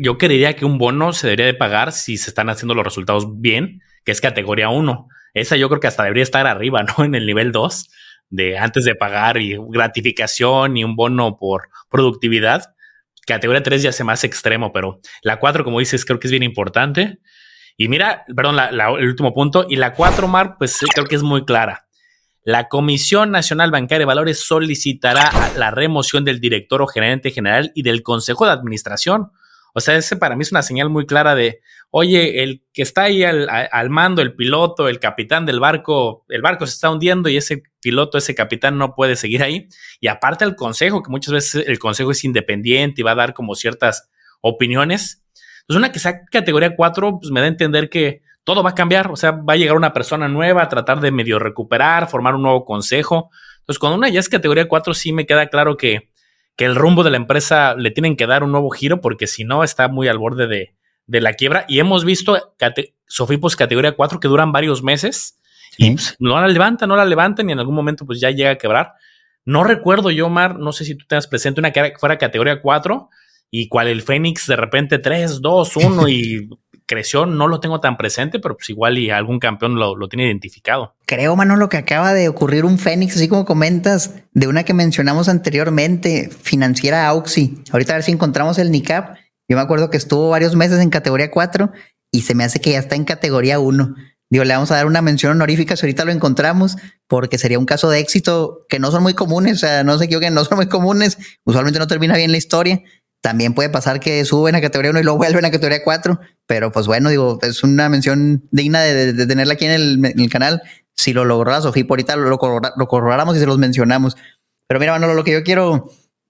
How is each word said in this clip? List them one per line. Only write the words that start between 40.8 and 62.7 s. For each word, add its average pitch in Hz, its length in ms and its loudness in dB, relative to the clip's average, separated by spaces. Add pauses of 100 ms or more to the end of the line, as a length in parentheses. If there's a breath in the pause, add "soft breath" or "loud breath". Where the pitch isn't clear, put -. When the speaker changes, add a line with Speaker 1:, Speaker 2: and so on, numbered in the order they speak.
Speaker 1:
que - 80 -12
muchas 139 240 -6
veces 143 320 -2
el 127 140 -2
consejo 131 320 -2
es 135 100 -4
independiente 123 800 -2
y 117 40 0
va 113 60 2
a 113 60 2
dar 123 180 0
como 104 220 -8
ciertas - 520 -4 (320 soft breath)
opiniones. 131 840 -2 (380 loud breath)
Entonces, 160 160 0
una 254 120 2
que 262 80 -10
sea 175 260 -4
categoría 170 520 0
cuatro, 180 440 0
pues, 151 120 -10
me 127 80 0
da 139 60 4
a 160 40 2
entender 151 400 0
que 147 320 -2 (220 soft breath)
todo 190 180 2
va 185 80 2
a 180 40 -8
cambiar. 180 360 2
O 151 60 -10
sea, 160 160 2
va 156 220 0
a - 20 4
llegar 156 200 4
una 156 160 2
persona 151 340 -2
nueva 165 360 2
a 160 60 0
tratar 131 320 0
de 143 100 2
medio 117 280 0
recuperar, 120 720 0
formar 127 260 0
un 135 80 -2
nuevo 131 220 2
consejo. 143 640 -2 (300 loud breath)
Entonces, - 200 -6
cuando 156 200 0
una 262 100 2
ya 185 120 0
es 185 100 -2
categoría 160 380 2
cuatro, 160 260 0
sí 160 180 -6
me 160 140 -2
queda 151 220 2
claro 147 280 2
que, 110 340 -2 (440)
que 127 100 -2
el 127 120 2
rumbo 170 260 4
de 160 80 4
la 135 60 2
empresa 139 580 2
le 120 160 -2
tienen 156 240 0
que 120 140 -2
dar 139 160 2
un 143 80 -2
nuevo 143 180 0
giro, 147 300 -2
porque 110 260 -4
si - 160 -8
no, 135 220 -2
está 131 240 0
muy 131 180 -2
al 113 120 0
borde 120 280 -4
de, 104 300 -6 (320)
de 117 120 0
la 110 120 2
quiebra. 139 340 0
Y 139 140 0
hemos 180 240 2
visto 185 520 0
cate-, 123 380 -4 (140)